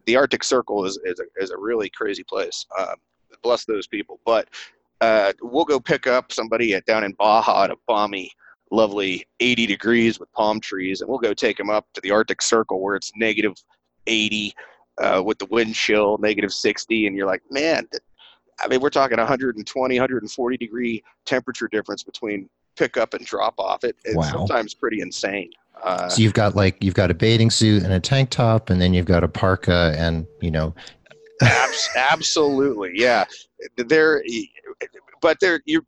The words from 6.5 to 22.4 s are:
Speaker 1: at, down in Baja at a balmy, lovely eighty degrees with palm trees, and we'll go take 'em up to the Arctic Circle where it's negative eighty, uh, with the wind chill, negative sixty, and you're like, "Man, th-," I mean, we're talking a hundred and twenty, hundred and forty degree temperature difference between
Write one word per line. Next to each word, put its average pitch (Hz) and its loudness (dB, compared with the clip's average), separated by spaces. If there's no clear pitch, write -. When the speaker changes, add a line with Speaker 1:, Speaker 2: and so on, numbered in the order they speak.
Speaker 1:
at, 92 -4
down 110 2
in 101 -4
Baja 107 4
at 92 0
a - -10
balmy, 101 -2
lovely 101 0
eighty 120 2
degrees 113 2
with - -20
palm 107 0
trees, 95 -6
and 95 -10
we'll 127 -4
go 110 0
take 107 -2
'em 101 -4
up 107 -2
to 98 -14
the 95 -4
Arctic 107 0
Circle 107 0
where 98 -2
it's - -10
negative 107 -2
eighty, 107 -2
uh, - 0
with 107 -2
the 98 -10
wind 110 0
chill, 107 0
negative 101 -2
sixty, 110 -2
and 98 -4
you're 98 -2
like, 92 -2
"Man, 139 -2
th-," - -12
I - -2
mean, 127 2
we're 143 0
talking 131 0
a 117 2
hundred 127 -2
and 107 -12
twenty, 127 -2
hundred 127 0
and 107 -10
forty 123 -4
degree 117 -6
temperature 127 -4
difference 104 -4
between 101 -8